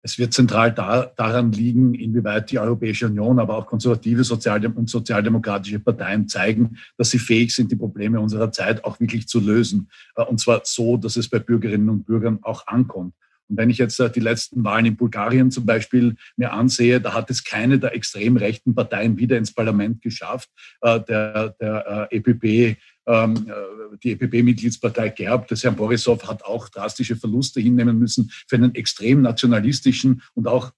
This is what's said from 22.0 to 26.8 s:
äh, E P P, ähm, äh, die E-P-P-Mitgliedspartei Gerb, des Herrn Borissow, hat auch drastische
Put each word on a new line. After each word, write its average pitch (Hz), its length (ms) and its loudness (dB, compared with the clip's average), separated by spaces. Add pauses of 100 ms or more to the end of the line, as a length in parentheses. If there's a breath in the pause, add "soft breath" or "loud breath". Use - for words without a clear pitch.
äh, 117 60 -4
E 104 40 0
P 120 140 4
P, 113 420 2 (300 soft breath)
ähm, 113 420 2
äh, 104 560 -14
die 120 80 -2
E-P-P-Mitgliedspartei 117 960 0
Gerb, 107 400 -4
des - 160 -6
Herrn 113 100 2
Borissow, 110 540 0
hat 107 160 -10
auch 107 240 -8
drastische 110 480 -6